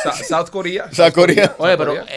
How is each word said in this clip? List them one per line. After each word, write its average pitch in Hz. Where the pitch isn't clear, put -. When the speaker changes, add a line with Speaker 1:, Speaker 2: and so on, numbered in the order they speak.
Speaker 1:
Sa-, 143
South 175
Korea. 180
Speaker 2:
South 165
Korea. 175
Speaker 3:
Oye, 170
pero, 147
Speaker 1:
South 180
Korea. 139